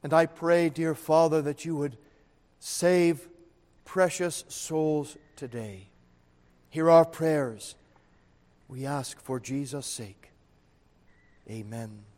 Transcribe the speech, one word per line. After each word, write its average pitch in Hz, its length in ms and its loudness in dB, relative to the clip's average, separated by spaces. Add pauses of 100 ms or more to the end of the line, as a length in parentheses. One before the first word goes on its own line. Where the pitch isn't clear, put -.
And 147 100 -2
I 165 120 6
pray, 170 440 2
dear 156 240 -4
Father, 156 500 2
that 143 200 -8
you 165 140 -6
would 143 200 -6 (640)
save 170 680 2 (560)
precious 180 640 0
souls 156 680 -4 (220)
today. 110 500 -12 (840)
Hear 160 200 0
our 165 160 10
prayers. 151 720 -4 (920)
We 131 180 -12
ask 139 360 -6
for 131 180 -6
Jesus' 135 480 -8
sake. - 440 -14 (1160)
Amen. 107 540 -12 (140)